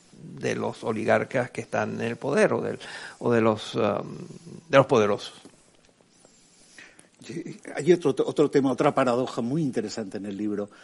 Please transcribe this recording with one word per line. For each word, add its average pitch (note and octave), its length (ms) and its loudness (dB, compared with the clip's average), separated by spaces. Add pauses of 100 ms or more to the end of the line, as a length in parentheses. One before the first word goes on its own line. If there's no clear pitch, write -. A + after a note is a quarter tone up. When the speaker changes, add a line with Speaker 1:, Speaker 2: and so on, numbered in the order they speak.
(200)
Speaker 1:
de C3 360 -6
los A2+ 260 -6
oligarcas A2 680 0
que - 100 -10
están A2 400 -4
en A#2 60 -4
el A#2 100 -4
poder D3 380 0
o A#2+ 60 -2
del, A2 180 -6 (420)
o B2 100 0
de A#2 100 4
los, A2 360 0
um, G#2+ 400 -2 (520)
de C#3 100 8
los C3 80 8
poderosos. G#2 480 2 (1900)
Speaker 2:
Y - 280 -10 (200)
hay D#3 160 6
otro, E3+ 180 4
otro C#3 400 2
tema, C3+ 220 2
otra C#3+ 220 2
paradoja B2+ 480 2
muy C#3 200 -2
interesante G#2+ 540 -4
en G2+ 100 -8
el G2 100 -8
libro, G#2 340 -4 (140)